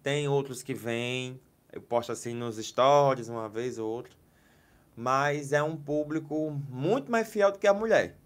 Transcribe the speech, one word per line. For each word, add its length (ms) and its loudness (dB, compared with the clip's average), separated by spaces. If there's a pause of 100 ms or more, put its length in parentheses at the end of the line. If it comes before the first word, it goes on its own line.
tem 260 0
outros 340 -2
que 120 -6
vêm, 680 -4 (320)
eu 80 -12
posto 320 -2
assim 220 -8
nos 300 -6
stories, 640 4
uma 200 -8
vez 300 -6
ou 120 -4
outra. 220 -8 (840)
Mas 560 0
é 80 4
um 160 -2
público 800 -4 (140)
muito 400 -2
mais 180 0
fiel 220 4
do 80 -10
que 80 2
a 80 8
mulher. 520 2